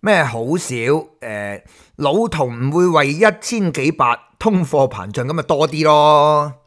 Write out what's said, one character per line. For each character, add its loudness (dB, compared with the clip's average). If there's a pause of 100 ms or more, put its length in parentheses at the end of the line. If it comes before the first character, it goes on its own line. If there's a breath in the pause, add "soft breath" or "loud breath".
咩 2
好 -4 (180)
少？ -6
誒， -4 (340 soft breath)
老 0
童 -4
唔 -4
會 2
為 2
一 2 (160)
千 -2
幾 -2
百 0 (220)
通 0
貨 0
膨 -10
脹， -6
咁 -6
咪 -6
多 0
啲 -4
咯。 4 (120)